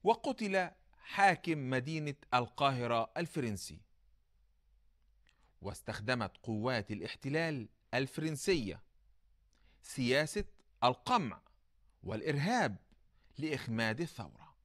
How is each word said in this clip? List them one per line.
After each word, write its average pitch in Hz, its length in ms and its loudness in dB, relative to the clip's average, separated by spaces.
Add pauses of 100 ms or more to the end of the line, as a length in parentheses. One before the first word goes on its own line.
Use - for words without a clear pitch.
وقتل 196 680 0 (320)
حاكم 165 640 4
مدينة 143 460 -2 (180)
القاهرة 120 840 2
الفرنسي. 120 640 -4 (1800)
واستخدمت 107 760 -4
قوات 110 540 -2
الاحتلال 135 800 -4 (240)
الفرنسية 139 880 -2 (1000)
سياسة 143 640 0 (380)
القمع 123 580 2 (640)
والإرهاب 143 720 0 (600)
لإخماد 120 640 -2
الثورة. - 640 -10